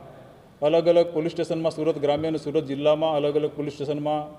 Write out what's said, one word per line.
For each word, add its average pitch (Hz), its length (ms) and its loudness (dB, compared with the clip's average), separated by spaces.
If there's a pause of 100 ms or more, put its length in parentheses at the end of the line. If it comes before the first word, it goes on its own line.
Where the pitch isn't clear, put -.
(600)
અલગ 160 260 4
અલગ 170 260 4
પોલીસ 160 180 -2
સ્ટેશનમાં, 165 400 -2
સુરત 156 260 -2
ગ્રામ્ય 147 300 0
અને 160 100 -2
સુરત 151 260 -2
જિલ્લામાં 151 520 2
અલગ 147 200 0
અલગ 151 200 0
પોલીસ 147 180 -6
સ્ટેશનમાં 147 640 -4